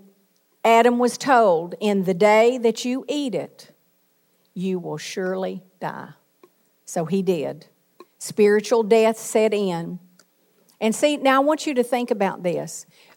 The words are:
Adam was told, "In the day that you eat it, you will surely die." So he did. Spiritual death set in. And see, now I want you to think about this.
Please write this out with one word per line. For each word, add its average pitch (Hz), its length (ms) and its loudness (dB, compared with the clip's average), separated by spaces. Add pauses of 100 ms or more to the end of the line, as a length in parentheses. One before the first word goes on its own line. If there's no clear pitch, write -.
(640)
Adam 233 340 6
was 240 180 0
told, 185 640 2
"In 202 260 0
the 185 100 0
day 220 440 4
that 226 260 -2
you 254 220 -4
eat 277 300 -6
it, - 340 -12 (840)
you 185 260 -4
will 151 180 -10
surely 190 640 -8 (160)
die." 151 360 -12 (720)
So 175 160 -4
he 190 160 0
did. 156 460 -4 (520)
Spiritual 208 680 2
death 220 340 4
set 220 340 0
in. 175 460 -4 (840)
And 214 140 0
see, 294 220 0
now 262 260 2
I - 20 0
want 302 220 0
you 302 80 -2
to 247 80 2
think 240 300 -4
about 190 320 -2
this. 160 420 -6 (300)